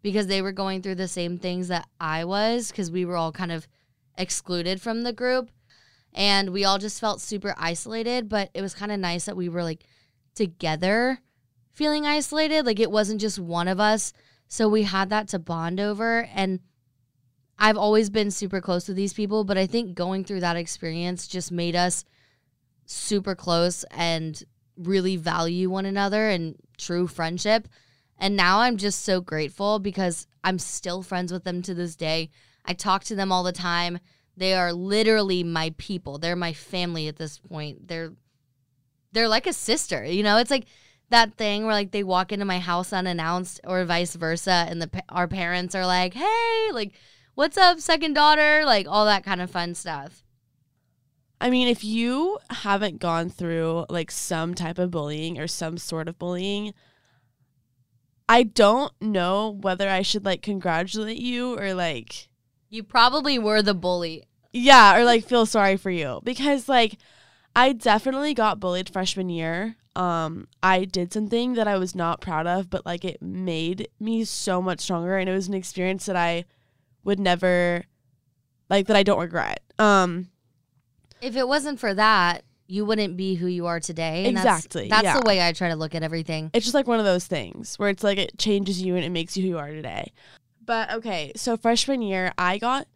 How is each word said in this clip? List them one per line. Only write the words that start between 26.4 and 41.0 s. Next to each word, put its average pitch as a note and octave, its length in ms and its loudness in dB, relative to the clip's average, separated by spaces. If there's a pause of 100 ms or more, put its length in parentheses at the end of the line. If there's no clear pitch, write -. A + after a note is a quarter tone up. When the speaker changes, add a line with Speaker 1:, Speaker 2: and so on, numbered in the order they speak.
Speaker 1:
true F3 300 -2
friendship. F3 600 -2 (500)
And G3+ 180 0
now F#3+ 260 6
I'm A#3+ 160 2
just G3 240 -4
so F#3 200 0
grateful F3+ 580 -2
because F#3 460 -4 (180)
I'm F#3 140 0
still F#3 460 -8
friends F3+ 280 -6
with F3+ 120 -8
them F3+ 200 -6
to F#3 100 -8
this E3+ 220 -6
day. D#3+ 340 -2 (360)
I F3+ 80 -6
talk F#3+ 320 0
to A3 100 -6
them F#3+ 160 0
all F3+ 120 2
the F3+ 80 -2
time. F3 480 -4 (360)
They F#3 180 0
are F3 200 0
literally G3 680 2
my E3 340 -4
people. D#3+ 400 -10
They're E3+ 180 -4
my E3+ 180 -4
family E3+ 540 -6
at D3+ 100 -10
this D#3 200 -10
point. D3+ 500 -12
They're, E3 260 -10 (960)
they're A3+ 160 2
like A3 200 2
a E4+ 60 -2
sister, F3+ 500 -2
you F3+ 200 0
know? G#3 140 6
It's A#3+ 140 2
like C4+ 140 0 (440)